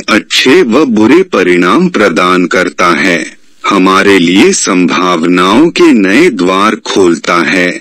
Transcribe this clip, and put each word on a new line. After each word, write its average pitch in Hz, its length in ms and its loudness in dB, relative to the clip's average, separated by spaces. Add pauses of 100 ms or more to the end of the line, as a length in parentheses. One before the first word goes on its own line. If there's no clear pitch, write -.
अच्छे 127 540 0
व 131 220 0
बुरे 120 380 2
परिणाम 92 680 0
प्रदान 92 580 0
करता 90 480 -2
है, - 420 -4 (280)
हमारे 95 540 2
लिए 95 340 2
संभावनाओं 90 1160 0
के 226 220 2
नए 147 380 2
द्वार 98 460 -2
खोलता 87 680 -2
है, 90 280 -2 (100)